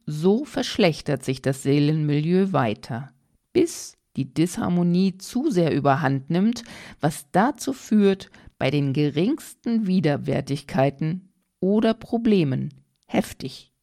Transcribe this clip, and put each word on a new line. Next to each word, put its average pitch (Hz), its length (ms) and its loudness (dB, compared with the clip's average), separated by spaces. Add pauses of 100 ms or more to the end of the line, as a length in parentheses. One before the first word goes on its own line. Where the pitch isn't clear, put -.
so 185 400 2
verschlechtert 170 800 0
sich 131 180 -4
das 131 220 -2
Seelenmilieu 151 880 2
weiter, 123 600 -4 (420)
bis - 440 0 (180)
die 131 180 -4
Disharmonie 180 840 0
zu 285 320 -4
sehr 175 240 2
überhand 135 560 0
nimmt, 202 340 0 (360)
was - 320 -4
dazu 254 420 0
führt, 196 560 2 (280)
bei 131 140 0
den 143 220 0
geringsten 196 920 -2
Widerwärtigkeiten 143 1400 -2 (300)
oder 214 340 2
Problemen 175 800 0 (320)
heftig - 760 -6